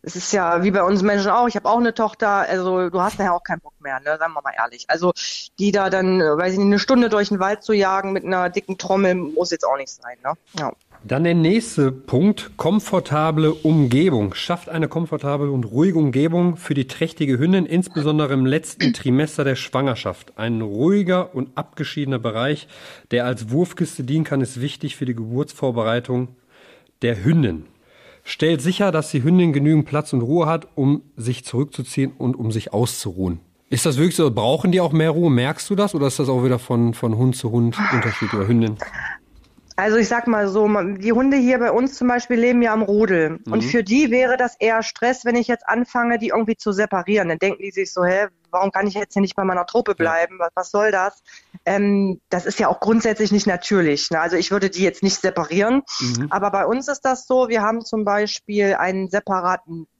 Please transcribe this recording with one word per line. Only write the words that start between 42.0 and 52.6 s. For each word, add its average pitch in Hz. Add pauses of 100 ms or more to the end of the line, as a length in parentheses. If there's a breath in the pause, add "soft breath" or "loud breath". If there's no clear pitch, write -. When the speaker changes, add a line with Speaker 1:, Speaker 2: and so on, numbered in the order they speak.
Speaker 1:
Beispiel 247
leben 240
ja 233
am 220
Rudel. 190 (100)
Und 220
Speaker 2:
Mhm. 233
Speaker 1:
für 240
die 240
wäre 254
das 247
eher 226
Stress, 247
wenn 240
ich 240
jetzt 233
anfange, 240
die 220
irgendwie 220
zu -
separieren. 196
Dann 156
denken 190
die 196
sich 185
so, 180
„Hä, 190 (240)
warum 190
kann 196
ich 202
jetzt 202
hier 196
nicht 190
bei 202
meiner 180
Truppe 220
Speaker 2:
Ja. -
Speaker 1:
bleiben? 170
Was, 170
was 180
soll 208
das?“ 196 (420 loud breath)
Ähm, 196
das 180
ist -
ja 202